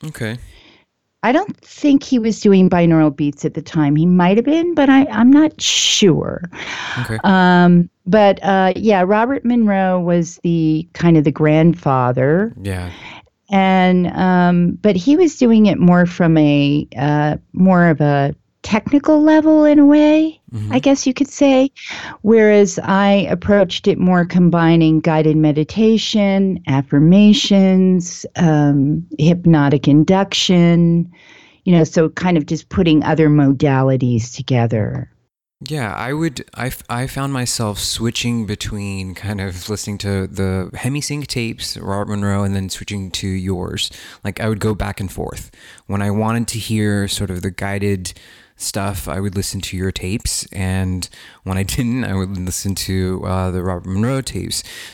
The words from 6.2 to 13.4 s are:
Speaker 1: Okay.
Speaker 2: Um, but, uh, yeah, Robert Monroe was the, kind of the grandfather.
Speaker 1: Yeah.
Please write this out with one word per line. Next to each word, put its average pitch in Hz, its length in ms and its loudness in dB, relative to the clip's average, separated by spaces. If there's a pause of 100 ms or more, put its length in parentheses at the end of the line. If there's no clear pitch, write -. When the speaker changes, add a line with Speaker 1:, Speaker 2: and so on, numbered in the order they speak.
Speaker 1:
Okay. 113 220 -8
Speaker 2:
Um, 180 680 4 (160)
but, 202 360 2
uh, 190 320 0
yeah, 196 300 0
Robert 226 400 -2
Monroe 196 540 0
was 170 420 -2
the, 160 520 -2
kind 170 240 4
of 151 60 4
the 151 80 0
grandfather. 151 1300 0
Speaker 1:
Yeah. 92 320 -8 (600)